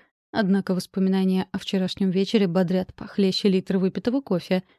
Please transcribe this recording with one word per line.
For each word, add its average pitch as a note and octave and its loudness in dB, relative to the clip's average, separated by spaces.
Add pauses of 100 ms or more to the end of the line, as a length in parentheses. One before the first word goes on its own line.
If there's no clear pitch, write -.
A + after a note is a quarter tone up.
(320)
Однако G3 0
воспоминания F#3+ 0
о G3 -8
вчерашнем F#3+ -2
вечере G3 2
бодрят F#3 0
похлеще - 0
литра F#3+ 0
выпитого G#3 -2
кофе, F#3 -2 (180)